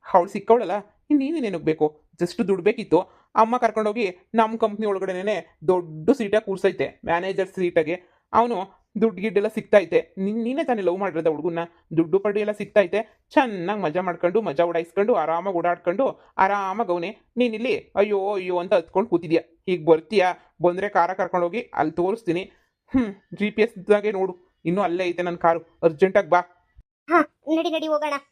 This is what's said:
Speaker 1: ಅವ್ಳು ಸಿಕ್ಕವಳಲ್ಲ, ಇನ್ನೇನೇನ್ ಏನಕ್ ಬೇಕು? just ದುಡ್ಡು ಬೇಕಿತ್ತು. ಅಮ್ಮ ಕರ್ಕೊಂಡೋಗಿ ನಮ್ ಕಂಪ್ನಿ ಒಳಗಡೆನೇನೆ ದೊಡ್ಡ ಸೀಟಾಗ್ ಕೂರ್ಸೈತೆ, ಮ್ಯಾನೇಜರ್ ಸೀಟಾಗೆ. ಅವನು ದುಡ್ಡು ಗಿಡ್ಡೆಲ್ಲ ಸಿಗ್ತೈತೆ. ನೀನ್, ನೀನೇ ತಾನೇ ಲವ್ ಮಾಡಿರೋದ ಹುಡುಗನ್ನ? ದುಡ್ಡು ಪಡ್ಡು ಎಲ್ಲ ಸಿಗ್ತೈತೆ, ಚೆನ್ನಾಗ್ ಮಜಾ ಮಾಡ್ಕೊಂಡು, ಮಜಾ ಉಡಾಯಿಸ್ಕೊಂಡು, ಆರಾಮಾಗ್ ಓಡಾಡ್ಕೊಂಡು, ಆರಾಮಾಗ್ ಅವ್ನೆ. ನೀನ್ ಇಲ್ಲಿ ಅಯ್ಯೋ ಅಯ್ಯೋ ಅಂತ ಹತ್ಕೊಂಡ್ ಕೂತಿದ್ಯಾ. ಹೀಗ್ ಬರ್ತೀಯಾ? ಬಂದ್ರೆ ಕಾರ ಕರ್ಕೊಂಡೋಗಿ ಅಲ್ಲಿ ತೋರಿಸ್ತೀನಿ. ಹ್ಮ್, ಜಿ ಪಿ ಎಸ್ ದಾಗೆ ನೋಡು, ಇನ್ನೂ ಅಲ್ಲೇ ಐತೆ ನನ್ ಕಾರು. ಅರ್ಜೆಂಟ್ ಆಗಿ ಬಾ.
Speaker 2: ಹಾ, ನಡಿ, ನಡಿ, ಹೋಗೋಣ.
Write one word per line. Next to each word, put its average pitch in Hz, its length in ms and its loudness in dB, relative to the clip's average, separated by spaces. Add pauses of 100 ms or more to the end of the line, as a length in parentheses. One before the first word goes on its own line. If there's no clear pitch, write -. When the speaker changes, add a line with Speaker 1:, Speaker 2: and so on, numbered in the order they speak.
(140)
Speaker 1:
ಅವ್ಳು 180 160 4
ಸಿಕ್ಕವಳಲ್ಲ, 208 420 2 (380)
ಇನ್ನೇನೇನ್ 294 360 0
ಏನಕ್ 175 180 -6
ಬೇಕು? 151 400 -2 (180)
just 175 260 -2
ದುಡ್ಡು 190 160 0
ಬೇಕಿತ್ತು. 190 600 0 (120)
ಅಮ್ಮ 226 220 4
ಕರ್ಕೊಂಡೋಗಿ 214 800 -2
ನಮ್ 226 220 2
ಕಂಪ್ನಿ 214 280 -2
ಒಳಗಡೆನೇನೆ 190 720 -4 (100)
ದೊಡ್ಡ 165 420 0
ಸೀಟಾಗ್ 214 360 2
ಕೂರ್ಸೈತೆ, 190 600 -2
ಮ್ಯಾನೇಜರ್ 185 420 -2
ಸೀಟಾಗೆ. 170 560 -2 (300)
ಅವನು 240 220 2 (460)
ದುಡ್ಡು 196 200 0
ಗಿಡ್ಡೆಲ್ಲ 208 260 0
ಸಿಗ್ತೈತೆ. 196 680 2
ನೀನ್, 208 260 -4
ನೀನೇ 269 200 -4
ತಾನೇ 240 180 -2
ಲವ್ 180 180 0
ಮಾಡಿರೋದ 165 280 -2
ಹುಡುಗನ್ನ? 165 320 -2 (380)
ದುಡ್ಡು 170 220 2
ಪಡ್ಡು 202 200 -2
ಎಲ್ಲ 208 120 -2
ಸಿಗ್ತೈತೆ, 208 800 -2
ಚೆನ್ನಾಗ್ 208 520 0
ಮಜಾ 170 200 -2
ಮಾಡ್ಕೊಂಡು, 180 400 0
ಮಜಾ 170 220 0
ಉಡಾಯಿಸ್ಕೊಂಡು, 175 500 0
ಆರಾಮಾಗ್ 170 420 0
ಓಡಾಡ್ಕೊಂಡು, 175 800 -2
ಆರಾಮಾಗ್ 196 520 0
ಅವ್ನೆ. 175 280 -4 (200)
ನೀನ್ 233 180 0
ಇಲ್ಲಿ 226 400 -4
ಅಯ್ಯೋ 202 380 0
ಅಯ್ಯೋ 180 240 -4
ಅಂತ 175 160 -2
ಹತ್ಕೊಂಡ್ 185 360 0
ಕೂತಿದ್ಯಾ. 165 320 0 (260)
ಹೀಗ್ 170 180 -2
ಬರ್ತೀಯಾ? 175 480 2 (280)
ಬಂದ್ರೆ 180 280 0
ಕಾರ 180 240 2
ಕರ್ಕೊಂಡೋಗಿ 180 460 -2
ಅಲ್ಲಿ - 320 -4
ತೋರಿಸ್ತೀನಿ. 180 600 -4 (360)
ಹ್ಮ್, 220 280 -2 (180)
ಜಿ 202 180 -4
ಪಿ 233 100 0
ಎಸ್ 202 280 -2
ದಾಗೆ 208 220 2
ನೋಡು, 190 260 -4 (280)
ಇನ್ನೂ 180 160 0
ಅಲ್ಲೇ 180 240 0
ಐತೆ 175 180 0
ನನ್ 175 140 -4
ಕಾರು. 170 220 2 (240)
ಅರ್ಜೆಂಟ್ 190 340 2
ಆಗಿ 196 120 0
ಬಾ. 175 120 4 (680)
Speaker 2:
ಹಾ, 330 120 4 (260)
ನಡಿ, 320 220 0
ನಡಿ, 311 180 -4
ಹೋಗೋಣ. 302 260 -2 (180)